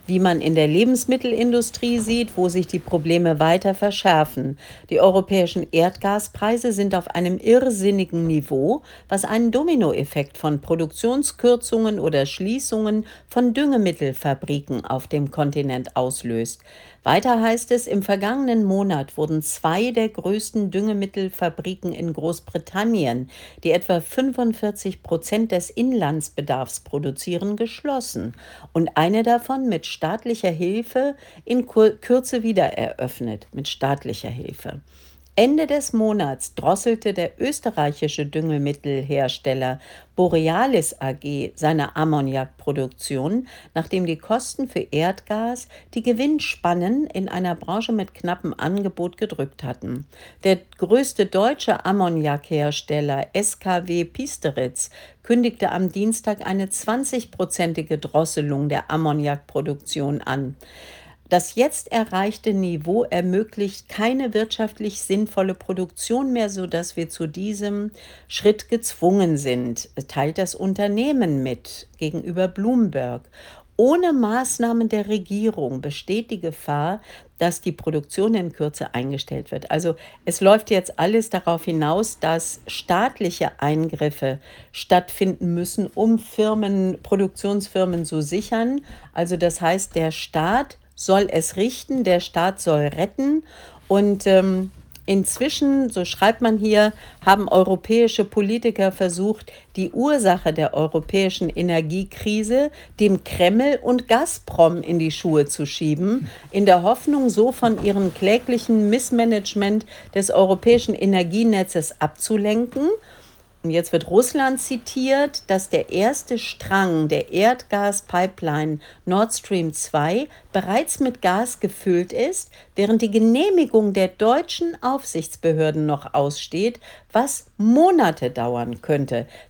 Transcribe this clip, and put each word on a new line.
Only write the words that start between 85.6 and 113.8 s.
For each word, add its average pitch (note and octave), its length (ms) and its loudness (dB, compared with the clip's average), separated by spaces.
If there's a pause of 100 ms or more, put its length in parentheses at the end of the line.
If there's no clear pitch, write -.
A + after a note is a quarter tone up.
um A3+ 320 2
Firmen, G3+ 840 0
Produktionsfirmen G3 1000 0
zu D#3 160 -4
sichern. A3+ 580 -2 (320)
Also F3 240 -2
das E3+ 240 0
heißt, F3+ 340 0
der D#3+ 180 0
Staat F#3+ 640 -2 (220)
soll G3 300 4
es - 280 -2
richten, B3 460 -2
der F3+ 160 4
Staat F3+ 400 -2
soll D3 280 2
retten. C4+ 560 -2 (440)
Und, G3+ 380 2
ähm, F#3+ 460 4 (340)
inzwischen, C4 840 0
so F3+ 140 -4
schreibt A3 360 0
man A3 160 4
hier, G#3 340 4 (320)
haben G3 240 6
europäische G3+ 800 2
Politiker G#3 640 0
versucht, F#3+ 600 -2 (240)
die F#3+ 160 -4
Ursache A3 640 2
der D#3 200 -2
europäischen E3 760 0
Energiekrise G3 1200 0 (280)
dem G3 240 4
Kreml A3+ 600 4
und B3 240 0
Gazprom F3 760 2
in E3+ 160 -2
die D#3+ 140 0
Schuhe D3+ 340 2
zu D3 220 -6
schieben, D#3+ 640 -2 (200)
in G3+ 160 2
der F3+ 160 8
Hoffnung, B3 480 2
so G#3+ 220 4
von A3+ 340 0
ihrem G3 300 2
kläglichen A3 760 2
Missmanagement G#3+ 960 2 (300)
des G3 160 0
europäischen G3 640 4
Energienetzes F#3+ 1080 2
abzulenken. A3 880 0 (720)
Und E3 80 -2
jetzt E3+ 200 0